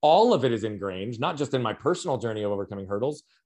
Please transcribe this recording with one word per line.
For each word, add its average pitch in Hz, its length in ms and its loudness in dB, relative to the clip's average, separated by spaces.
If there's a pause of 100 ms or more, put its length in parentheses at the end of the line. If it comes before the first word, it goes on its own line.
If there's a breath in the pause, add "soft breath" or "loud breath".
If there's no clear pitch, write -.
all 196 320 6
of 131 100 2
it 127 80 4
is 110 140 -2
ingrained, 101 520 -6
not 151 200 -4
just 143 160 -4
in 131 80 0
my 110 120 0
personal 165 440 -2
journey 107 260 -4
of 104 80 -2
overcoming 98 360 -8
hurdles, 120 360 -4 (220)